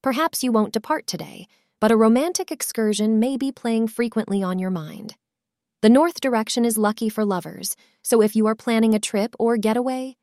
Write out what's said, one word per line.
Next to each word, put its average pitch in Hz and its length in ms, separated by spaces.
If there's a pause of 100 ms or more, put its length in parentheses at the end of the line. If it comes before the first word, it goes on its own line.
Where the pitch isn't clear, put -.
Perhaps 269 400
you 254 80
won't 214 220
depart - 340
today, - 400 (340)
but 214 120
a 220 40
romantic 262 540
excursion 214 720
may 269 160
be 269 160
playing 226 340
frequently 220 560
on 185 160
your 185 120
mind. 165 440 (680)
The 220 100
north 311 300
direction 233 440
is 226 120
lucky 214 320
for 214 160
lovers, 185 520 (260)
so 226 180
if 208 140
you 214 140
are 220 80
planning 226 400
a - 20
trip 214 400
or 233 180
getaway 247 680